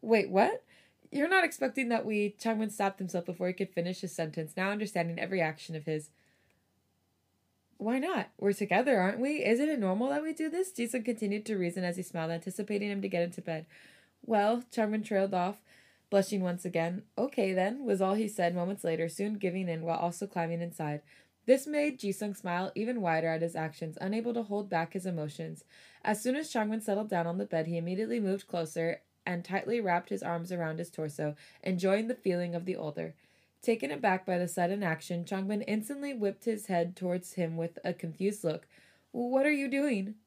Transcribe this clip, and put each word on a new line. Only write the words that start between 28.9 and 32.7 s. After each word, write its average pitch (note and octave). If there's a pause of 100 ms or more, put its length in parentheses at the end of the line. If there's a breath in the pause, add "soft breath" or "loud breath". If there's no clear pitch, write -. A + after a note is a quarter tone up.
and F3
tightly G#3+
wrapped F3+
his G3
arms E3+
around E3
his E3+
torso, D3+ (260 loud breath)
enjoying F#3+
the B3+
feeling F3
of E3+
the F#3